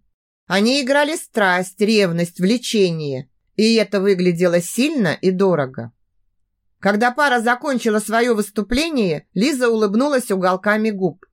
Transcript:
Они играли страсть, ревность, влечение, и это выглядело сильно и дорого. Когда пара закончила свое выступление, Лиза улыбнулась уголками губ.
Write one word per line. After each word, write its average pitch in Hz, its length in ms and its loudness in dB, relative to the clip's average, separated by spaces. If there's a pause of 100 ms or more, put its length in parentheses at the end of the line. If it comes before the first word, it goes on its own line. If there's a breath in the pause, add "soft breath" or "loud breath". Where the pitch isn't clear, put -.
(460)
Они 214 340 2
играли 285 360 0
страсть, 185 680 -2
ревность, 185 580 0
влечение, 175 920 -2 (240)
и 220 180 4
это 208 260 0
выглядело 180 600 2
сильно 233 580 -2
и 185 120 0
дорого. 147 600 -2 (880)
Когда 208 300 0
пара 247 300 0
закончила 240 580 -2
свое 226 380 0
выступление, 208 1000 -2
Лиза 247 360 0
улыбнулась 226 600 0
уголками 202 600 0
губ. 190 420 -6